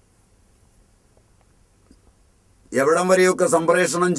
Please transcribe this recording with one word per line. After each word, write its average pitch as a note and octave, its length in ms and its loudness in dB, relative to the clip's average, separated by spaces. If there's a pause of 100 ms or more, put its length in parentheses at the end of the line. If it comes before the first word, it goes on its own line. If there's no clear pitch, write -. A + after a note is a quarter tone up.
(2750)
എവിടം E3 300 0
വരെയൊക്കെ F#3 440 2
സംപ്രേഷണം F3 640 0